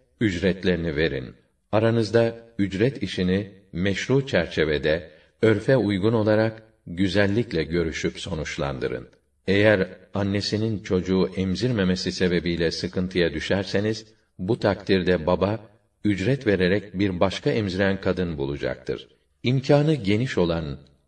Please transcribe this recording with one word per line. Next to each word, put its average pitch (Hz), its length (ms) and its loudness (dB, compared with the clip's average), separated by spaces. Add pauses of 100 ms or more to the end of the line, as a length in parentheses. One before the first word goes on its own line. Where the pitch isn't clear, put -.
(200)
ücretlerini 90 760 0
verin. 69 380 -2 (380)
Aranızda 113 640 2 (220)
ücret 101 440 0
işini 95 500 -2 (200)
meşru 101 540 0
çerçevede, 78 840 0 (320)
örfe 110 340 4
uygun 101 360 2
olarak 110 500 2 (240)
güzellikle 98 800 0
görüşüp 82 560 -2
sonuçlandırın. 69 880 -6 (380)
Eğer 101 420 4 (260)
annesinin 101 680 -2
çocuğu 92 540 0
emzirmemesi 95 760 0
sebebiyle 85 580 0
sıkıntıya 90 640 -2
düşerseniz, 98 720 -2 (320)
bu 98 200 -2
takdirde 92 680 2
baba, 95 340 0 (440)
ücret 104 420 0
vererek 92 520 0
bir 92 220 0
başka 98 300 0
emziren 98 500 0
kadın 90 380 -2
bulacaktır. 65 720 -6 (340)
İmkânı 143 520 2
geniş 110 440 0
olan, 82 400 0 (300)